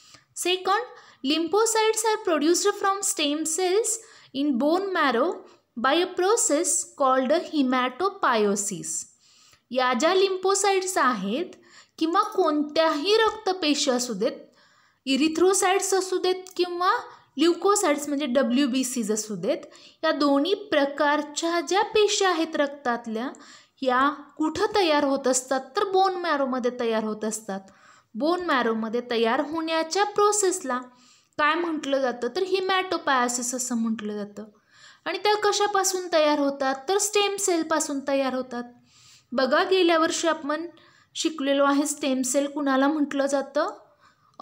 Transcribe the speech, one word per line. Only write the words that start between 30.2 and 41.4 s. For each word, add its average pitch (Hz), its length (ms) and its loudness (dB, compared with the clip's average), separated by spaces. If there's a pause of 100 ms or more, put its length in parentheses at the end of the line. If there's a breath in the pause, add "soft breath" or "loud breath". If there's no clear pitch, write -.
काय 302 160 2
म्हटलं 311 460 -2
जातं, 247 360 -2
तर 370 60 -2
hematopoiesis 330 1120 0
असं 247 180 -6
म्हटलं 220 400 -4
जातं. 208 300 -10 (600 soft breath)
आणि 349 140 -4
त्या 415 180 2
कशापासून 403 640 0 (100)
तयार 302 260 4
होतात, 277 360 0 (140)
तर 392 100 2
स्टेम 403 380 0
सेलपासून 320 720 -2
तयार 269 260 0
होतात. 247 300 -6 (680 soft breath)
बघा, 269 300 4
गेल्या 370 360 4
वर्षी 330 300 0
आपण 311 380 -4 (480 soft breath)
शिकलेलो 277 500 0